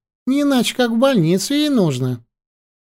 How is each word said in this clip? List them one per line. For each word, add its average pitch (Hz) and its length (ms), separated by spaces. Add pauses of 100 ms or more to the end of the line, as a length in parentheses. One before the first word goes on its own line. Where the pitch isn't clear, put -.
(280)
не 277 140
иначе 269 340
как 240 160
в 233 60
больницу 202 560
ей 302 160
нужно». 131 540 (600)